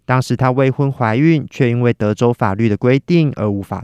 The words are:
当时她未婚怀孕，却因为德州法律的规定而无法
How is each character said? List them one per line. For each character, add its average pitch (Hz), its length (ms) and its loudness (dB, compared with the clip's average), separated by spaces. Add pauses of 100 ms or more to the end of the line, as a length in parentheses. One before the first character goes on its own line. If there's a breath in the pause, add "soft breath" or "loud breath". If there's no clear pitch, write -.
当 127 160 0
时 127 160 -2
她 127 140 0
未 131 200 2
婚 139 220 -2
怀 113 240 -2
孕， 156 320 2
却 123 220 0
因 120 100 0
为 120 100 2
德 107 240 -2
州 120 200 2
法 101 200 -2
律 110 140 0
的 104 80 2
规 127 220 2
定 160 380 0
而 104 140 -2
无 101 120 -4
法 95 220 -8